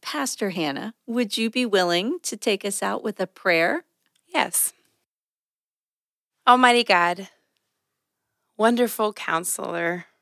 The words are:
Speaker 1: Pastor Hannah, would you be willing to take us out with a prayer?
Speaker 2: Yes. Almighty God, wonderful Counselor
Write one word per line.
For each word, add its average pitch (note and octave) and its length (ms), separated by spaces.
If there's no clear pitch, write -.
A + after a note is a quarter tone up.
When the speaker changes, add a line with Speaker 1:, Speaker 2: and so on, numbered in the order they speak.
Speaker 1:
Pastor B3+ 500
Hannah, E3 440
would A#3 300
you A3+ 140
be B3+ 160
willing F#3+ 560
to - 140
take G3+ 280
us G3+ 180
out G3 220
with G#3+ 160
a F#3+ 60
prayer? F3+ 580
Speaker 2:
Yes. - 460
Almighty B3 380
God, F3+ 440
wonderful A3+ 560
Counselor E3+ 960